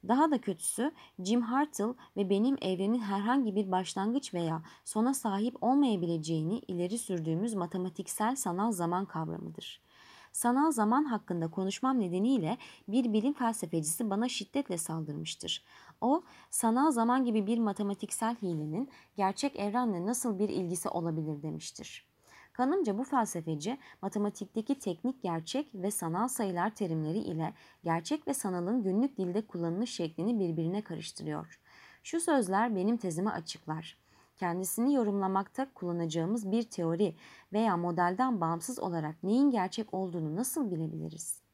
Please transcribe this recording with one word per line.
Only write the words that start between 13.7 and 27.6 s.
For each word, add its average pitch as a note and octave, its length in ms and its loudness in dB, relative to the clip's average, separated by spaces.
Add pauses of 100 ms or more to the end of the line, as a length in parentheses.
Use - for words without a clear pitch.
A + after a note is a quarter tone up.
bana G#3+ 180 2
şiddetle B3 500 -2
saldırmıştır. D#3+ 840 -6 (360)
O, D4 220 4 (280)
"Sanal B3 400 4
zaman B3 340 4
gibi A3 220 2
bir A#3 120 2
matematiksel G#3 840 -2
hilenin E3+ 460 -2 (280)
gerçek G3+ 400 0
evrenle G3+ 500 0
nasıl A#3 320 -2
bir G3+ 100 2
ilgisi F3 400 -2
olabilir?" D#3 540 -2
demiştir. - 680 -10 (420)
Kanımca C4 460 0
bu C4 60 -2
felsefeci, F#3 720 -2 (240)
matematikteki G#3 760 -2
teknik G#3 440 -4
gerçek F3 520 -4
ve F#3+ 160 -2
sanal F3+ 380 -2
sayılar G3 460 0
terimleri D#3+ 440 0
ile D#3+ 360 -2 (300)